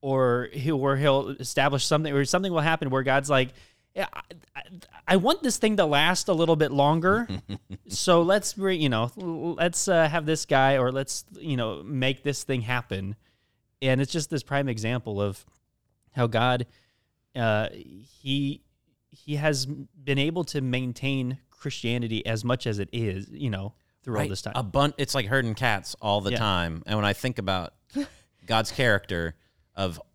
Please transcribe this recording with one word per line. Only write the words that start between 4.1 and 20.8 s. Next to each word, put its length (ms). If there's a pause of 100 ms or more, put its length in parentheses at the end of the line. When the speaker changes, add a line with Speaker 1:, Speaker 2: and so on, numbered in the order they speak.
Speaker 1:
I, 80 (340)
I, 80 (460)
I 80
want 260
this 160
thing 200
to 80
last 420
a 40
little 240
bit 160
longer, 560 (300)
Speaker 2:
<laughs> 300
Speaker 1:
so 340
let's 360
re-, 180
you 120
know, 220 (100)
l-, 340
let's, 340
uh, 200
have 180
this 180
guy, 340
or 140
let's, 320 (140)
you 180
know, 260
make 400
this 220
thing 180
happen." 540 (680)
And 180
it's 120
just 180
this 120
prime 260
example 520
of 240 (680)
how 140
God, 400 (680)
uh, 380
he, 880 (480)
he 260
has 300
been 520
able 260
to 180
maintain 760 (120)